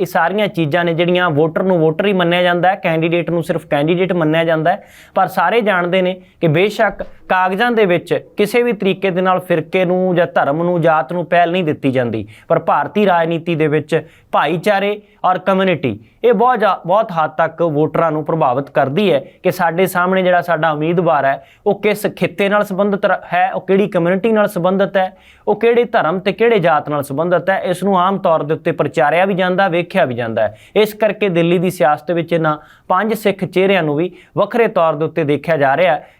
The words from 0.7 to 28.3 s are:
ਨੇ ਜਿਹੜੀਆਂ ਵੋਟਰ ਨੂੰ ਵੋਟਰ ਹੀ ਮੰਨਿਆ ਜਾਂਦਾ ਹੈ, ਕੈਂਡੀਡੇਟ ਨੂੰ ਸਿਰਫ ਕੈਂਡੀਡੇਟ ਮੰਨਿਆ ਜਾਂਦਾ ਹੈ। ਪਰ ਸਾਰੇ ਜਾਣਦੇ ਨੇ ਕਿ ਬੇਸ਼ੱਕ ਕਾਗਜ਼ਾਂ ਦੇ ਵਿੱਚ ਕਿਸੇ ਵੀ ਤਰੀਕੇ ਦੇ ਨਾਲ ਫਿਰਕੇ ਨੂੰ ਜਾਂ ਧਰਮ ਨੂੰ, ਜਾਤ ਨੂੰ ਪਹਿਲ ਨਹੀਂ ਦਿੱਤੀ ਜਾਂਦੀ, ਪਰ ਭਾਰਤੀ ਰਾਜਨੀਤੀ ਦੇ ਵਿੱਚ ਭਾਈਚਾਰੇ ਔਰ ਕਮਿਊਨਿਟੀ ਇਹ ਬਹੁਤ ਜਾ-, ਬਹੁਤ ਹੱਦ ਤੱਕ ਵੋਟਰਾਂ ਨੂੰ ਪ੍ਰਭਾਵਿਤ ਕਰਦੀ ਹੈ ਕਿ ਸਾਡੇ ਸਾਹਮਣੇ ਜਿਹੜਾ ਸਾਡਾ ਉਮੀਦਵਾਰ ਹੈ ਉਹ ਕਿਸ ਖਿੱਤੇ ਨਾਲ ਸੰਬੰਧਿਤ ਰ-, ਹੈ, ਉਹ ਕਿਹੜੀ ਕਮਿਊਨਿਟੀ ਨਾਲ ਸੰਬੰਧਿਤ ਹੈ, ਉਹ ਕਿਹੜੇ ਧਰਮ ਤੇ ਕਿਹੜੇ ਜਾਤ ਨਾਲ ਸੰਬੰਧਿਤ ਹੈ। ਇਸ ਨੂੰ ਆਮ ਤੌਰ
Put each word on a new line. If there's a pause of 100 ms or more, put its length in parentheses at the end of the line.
ਨੇ
ਜਿਹੜੀਆਂ
ਵੋਟਰ
ਨੂੰ
ਵੋਟਰ
ਹੀ
ਮੰਨਿਆ
ਜਾਂਦਾ
ਹੈ,
ਕੈਂਡੀਡੇਟ
ਨੂੰ
ਸਿਰਫ
ਕੈਂਡੀਡੇਟ
ਮੰਨਿਆ
ਜਾਂਦਾ
ਹੈ। (300)
ਪਰ
ਸਾਰੇ
ਜਾਣਦੇ
ਨੇ (200)
ਕਿ
ਬੇਸ਼ੱਕ (260)
ਕਾਗਜ਼ਾਂ
ਦੇ
ਵਿੱਚ (240)
ਕਿਸੇ
ਵੀ
ਤਰੀਕੇ
ਦੇ
ਨਾਲ
ਫਿਰਕੇ
ਨੂੰ
ਜਾਂ
ਧਰਮ
ਨੂੰ,
ਜਾਤ
ਨੂੰ
ਪਹਿਲ
ਨਹੀਂ
ਦਿੱਤੀ
ਜਾਂਦੀ, (220)
ਪਰ
ਭਾਰਤੀ
ਰਾਜਨੀਤੀ
ਦੇ
ਵਿੱਚ (320)
ਭਾਈਚਾਰੇ (240)
ਔਰ
ਕਮਿਊਨਿਟੀ (260)
ਇਹ
ਬਹੁਤ
ਜਾ-, (100)
ਬਹੁਤ
ਹੱਦ
ਤੱਕ
ਵੋਟਰਾਂ
ਨੂੰ
ਪ੍ਰਭਾਵਿਤ
ਕਰਦੀ
ਹੈ (240)
ਕਿ
ਸਾਡੇ
ਸਾਹਮਣੇ
ਜਿਹੜਾ
ਸਾਡਾ
ਉਮੀਦਵਾਰ
ਹੈ (200)
ਉਹ
ਕਿਸ (100)
ਖਿੱਤੇ
ਨਾਲ
ਸੰਬੰਧਿਤ
ਰ-, (120)
ਹੈ,
ਉਹ
ਕਿਹੜੀ
ਕਮਿਊਨਿਟੀ
ਨਾਲ
ਸੰਬੰਧਿਤ
ਹੈ, (300)
ਉਹ
ਕਿਹੜੇ
ਧਰਮ
ਤੇ
ਕਿਹੜੇ
ਜਾਤ
ਨਾਲ
ਸੰਬੰਧਿਤ
ਹੈ।
ਇਸ
ਨੂੰ
ਆਮ
ਤੌਰ